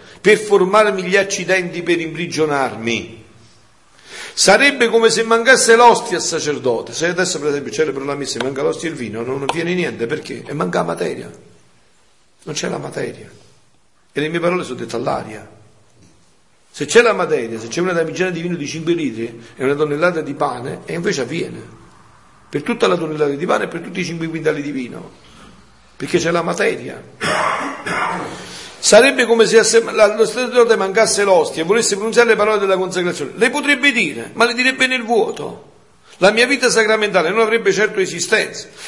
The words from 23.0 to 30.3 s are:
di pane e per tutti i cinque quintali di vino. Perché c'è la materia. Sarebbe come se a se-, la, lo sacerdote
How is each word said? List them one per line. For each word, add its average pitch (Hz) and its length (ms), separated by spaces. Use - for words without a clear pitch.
di 143 140
pane - 180
e - 40
per 165 120
tutti 180 180
i 185 60
cinque 165 240
quintali 151 340
di 143 80
vino. 131 400
Perché 156 220
c'è 151 120
la 170 120
materia. 175 600
Sarebbe 254 460
come 226 180
se 196 140
a 208 60
se-, 226 180
la, 214 320
lo 220 100
sacerdote 233 520